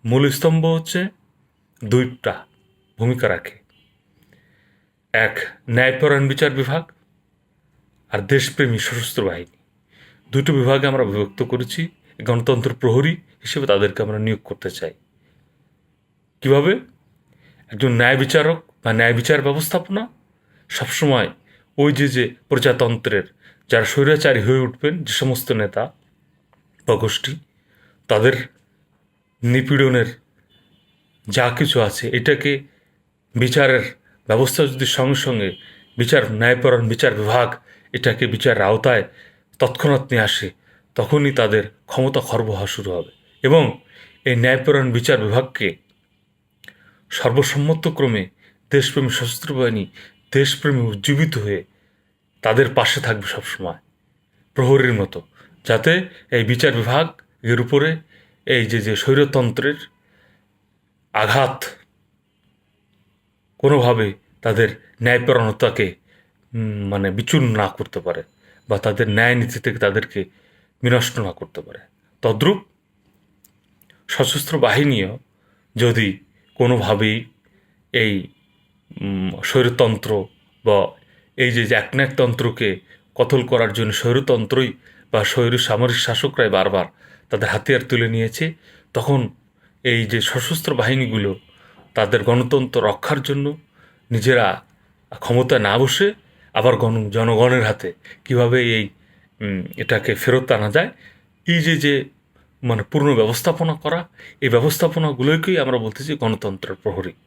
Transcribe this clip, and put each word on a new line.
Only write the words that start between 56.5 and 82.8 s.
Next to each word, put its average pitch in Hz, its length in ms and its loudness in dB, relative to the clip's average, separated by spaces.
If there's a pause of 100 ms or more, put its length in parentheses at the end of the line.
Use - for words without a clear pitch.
বিভাগের 120 880 -2
উপরে 143 280 2 (580)
এই 123 200 2
যে, 110 140 -2
যে 104 160 -2
স্বৈরতন্ত্রের 135 840 0 (1400)
আঘাত 110 420 0 (2000)
কোনোভাবে 123 480 2 (360)
তাদের 110 260 2 (340)
ন্যায়পরায়ণতাকে, 120 840 2 (640)
উম, 107 360 -6
মানে, 98 220 -2
বিচূর্ণ 120 460 0
না 101 120 0
করতে - 320 -10
পারে 82 220 -6 (460)
বা 104 100 0
তাদের 107 320 0
ন্যায় 113 240 4
নীতি 120 260 -2
থেকে 113 180 -4
তাদেরকে 101 420 -2 (640)
বিনষ্ট 120 360 2
না 95 140 -6
করতে - 280 -14
পারে। - 200 -20 (420)
তদ্রূপ 123 360 2 (1500)
সশস্ত্র - 500 -4
বাহিনীও 113 540 2 (640)
যদি 117 320 2 (500)
কোনোভাবেই 107 580 2 (800)
এই, 110 200 0 (840)
উম, 95 300 -4 (140)
স্বৈরতন্ত্র 117 640 0 (540)
বা 104 140 4 (600)
এই 123 120 2
যে, 117 160 0
যে 117 80 2
একনায়কতন্ত্রকে 120 920 0 (460)